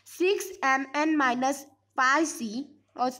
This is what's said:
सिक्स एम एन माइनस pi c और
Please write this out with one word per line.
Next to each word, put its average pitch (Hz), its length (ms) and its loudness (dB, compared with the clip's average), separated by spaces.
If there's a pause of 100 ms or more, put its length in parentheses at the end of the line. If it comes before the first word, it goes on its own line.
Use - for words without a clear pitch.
सिक्स - 420 0 (160)
एम 269 200 2 (100)
एन 311 220 2
माइनस 262 480 0 (320)
pi 269 340 4
c 233 320 -8 (320)
और 254 240 0